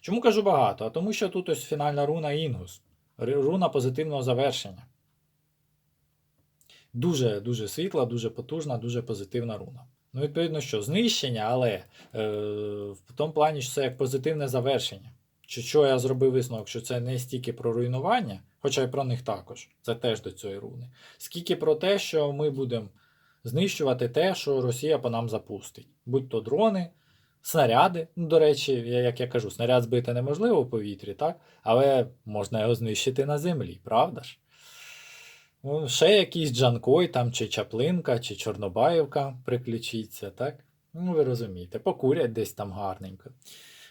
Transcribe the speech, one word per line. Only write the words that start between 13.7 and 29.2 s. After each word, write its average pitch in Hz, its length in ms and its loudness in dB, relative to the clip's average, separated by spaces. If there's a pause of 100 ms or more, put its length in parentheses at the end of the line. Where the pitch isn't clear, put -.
це 139 100 0
як 127 140 -2
позитивне 139 500 0
завершення. 123 640 -2 (360)
Чи - 140 -10
що 151 240 4
я 131 140 4
зробив 131 320 2
висновок, 123 360 -2
що 117 140 -8
це 123 180 -4
не 123 200 -4
стільки 123 340 -6
про 117 200 -2
руйнування, 127 640 -2 (200)
хоча 139 240 0
й 127 40 0
про 135 160 -4
них 123 180 -2
також, - 480 -10 (120)
це 117 140 -4
теж 113 260 -2
до 98 100 -10
цієї 98 280 -10
руни, 123 300 -14 (280)
скільки 175 380 -6
про 151 200 2
те, 185 240 2
що 147 340 0
ми 151 160 0
будемо 120 380 -4 (560)
знищувати 127 640 0
те, 180 260 2
що 135 260 0
Росія 131 380 0
по 127 100 -2
нам 117 200 -2
запустить. - 580 -8 (180)
Будь 127 240 -2
то 110 120 -2
дрони, 175 480 0 (520)
снаряди. 160 760 4
Ну, 170 120 -4
до 160 120 6
речі, 143 340 6
я, 120 280 0
як 123 180 0
я 123 80 -2